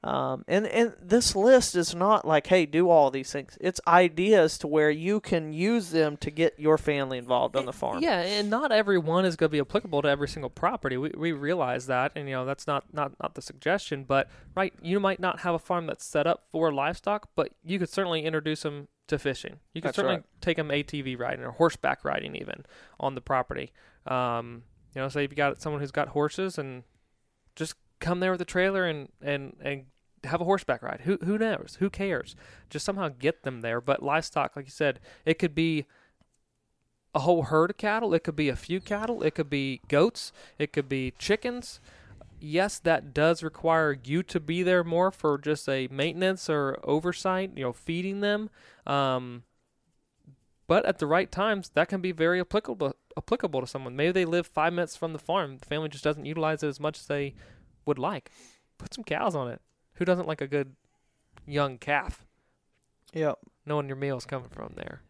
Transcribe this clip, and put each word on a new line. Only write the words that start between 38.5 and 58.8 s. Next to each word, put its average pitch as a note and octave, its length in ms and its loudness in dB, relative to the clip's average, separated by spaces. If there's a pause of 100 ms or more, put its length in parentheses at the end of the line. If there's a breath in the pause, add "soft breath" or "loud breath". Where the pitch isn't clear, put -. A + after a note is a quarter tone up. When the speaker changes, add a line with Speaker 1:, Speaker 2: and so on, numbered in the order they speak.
Speaker 2:
few F#3 240 -6
cattle. A3 420 -6
It D#3 120 0
could D3 160 -4
be C3+ 380 -4
goats. D#3+ 440 2 (260 soft breath)
It D3+ 140 -2
could C3+ 160 -2
be C3 300 -2
chickens. A#3+ 600 -4 (600 soft breath)
Yes, E3+ 380 -2
that D3 340 0
does D#3+ 300 2
require D#3+ 640 2
you D3+ 180 -2
to - 160 -4
be E3 240 -2
there F3+ 220 4
more E3+ 260 2
for D3 260 0
just D3 320 -2
a C3+ 220 -2
maintenance E3+ 580 -2
or C#3+ 360 0
oversight, F3+ 720 0
you C3+ 80 -6
know, B2 80 -2
feeding F3+ 480 -6
them. G#3 280 0 (380 soft breath)
Um, B2+ 560 -2 (1300)
but F3+ 180 4
at F#3+ 120 -2
the D#3+ 80 -2
right E3 260 2
times, G3+ 380 -2
that D#3 180 2
can G3 120 -4
be F#3 120 -4
very E3 280 2
applicable, D3 540 -2 (220)
applicable E3 440 -2
to B2+ 60 -6
someone. B2+ 300 -10
Maybe D#3 160 2
they F#3 120 2
live E3+ 220 0
five D#3+ 260 0
minutes F3 240 -4
from E3 180 -6
the D3+ 40 -8
farm. D3+ 400 -4
The - 80 -20
family D#3 220 -4
just C#3+ 160 -12
doesn't D3 220 0
utilize D#3 360 -2
it D3+ 60 0
as C3+ 100 -6
much D#3 200 -4
as - 80 -20
they C#3+ 280 -4 (520 soft breath)
would C#3+ 120 0
like. D3 320 -4 (460 soft breath)
Put - 180 -16